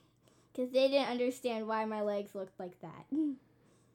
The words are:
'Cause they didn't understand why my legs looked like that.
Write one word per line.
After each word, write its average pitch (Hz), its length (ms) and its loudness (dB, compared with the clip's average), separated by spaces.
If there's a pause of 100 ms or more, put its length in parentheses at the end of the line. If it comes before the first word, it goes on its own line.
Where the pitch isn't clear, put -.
(520)
'Cause 254 200 -2
they 262 160 6
didn't 269 220 4
understand 240 580 -2
why 220 160 0
my 214 180 -2
legs 202 320 -2
looked 190 240 -10
like 180 220 -10
that. 170 260 -14 (880)